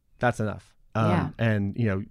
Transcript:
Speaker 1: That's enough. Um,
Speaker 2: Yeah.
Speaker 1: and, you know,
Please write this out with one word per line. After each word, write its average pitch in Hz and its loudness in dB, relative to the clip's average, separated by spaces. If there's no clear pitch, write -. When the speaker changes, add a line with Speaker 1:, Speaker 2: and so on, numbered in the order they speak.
Speaker 1:
That's 120 0
enough. 104 -6
Um, 110 2
Speaker 2:
Yeah. 165 0
Speaker 1:
and, 107 0
you 120 0
know, 98 -2